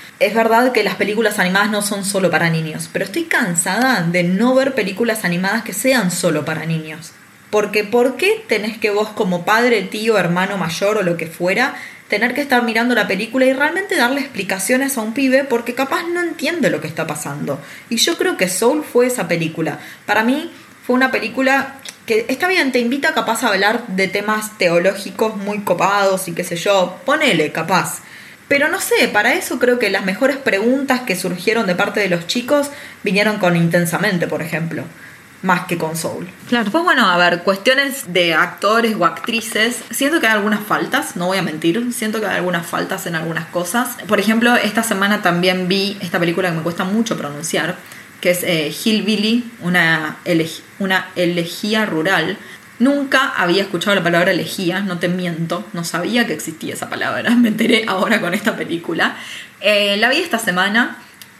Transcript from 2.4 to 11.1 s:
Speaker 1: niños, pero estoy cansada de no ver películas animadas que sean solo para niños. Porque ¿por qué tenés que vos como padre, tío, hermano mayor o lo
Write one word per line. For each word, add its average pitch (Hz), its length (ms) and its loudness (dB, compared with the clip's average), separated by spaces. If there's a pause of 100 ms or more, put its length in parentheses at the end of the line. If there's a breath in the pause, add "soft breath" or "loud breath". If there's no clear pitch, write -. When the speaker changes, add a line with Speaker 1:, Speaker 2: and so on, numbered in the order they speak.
Speaker 1:
niños, 160 420 -4
pero 196 140 -2
estoy 330 180 -4
cansada 214 800 0
de 175 220 2
no 208 300 2
ver 269 200 2
películas 220 500 -2
animadas 190 380 0
que 202 100 -10
sean 240 380 2
solo 151 340 0
para 160 220 -6
niños. 156 460 -6 (380)
Porque 208 340 0
¿por 240 320 2
qué 427 320 0
tenés 214 300 -2
que 214 120 0
vos 208 200 0
como 180 340 -2
padre, 226 380 4
tío, 214 360 0
hermano 185 400 0
mayor 190 400 0
o 202 40 0
lo 170 160 0